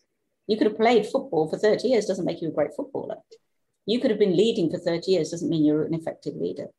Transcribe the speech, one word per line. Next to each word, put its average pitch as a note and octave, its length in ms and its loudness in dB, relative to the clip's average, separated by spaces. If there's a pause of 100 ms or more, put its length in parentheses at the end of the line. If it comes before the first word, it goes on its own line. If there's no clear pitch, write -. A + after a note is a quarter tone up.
(480)
You G#3+ 100 0
could - 80 2
have G#3 120 0
played A3 280 4
football - 420 -2
for - 120 -6
thirty G#3 300 2
years, G#3+ 180 2
doesn't F#3 180 -2
make E3+ 160 -6
you E3 60 -4
a D3+ 40 -4
great D3 240 -2
footballer. - 420 -8 (680)
You A3+ 140 0
could C4 100 2
have G#3 100 0
been G3 160 4
leading G3 360 2
for F3 80 -4
thirty E3+ 320 -2
years, D#3+ 180 2
doesn't E3+ 180 -6
mean D#3+ 160 2
you're D3+ 220 2
an D#3+ 80 -4
effective - 440 -8
leader. - 420 -8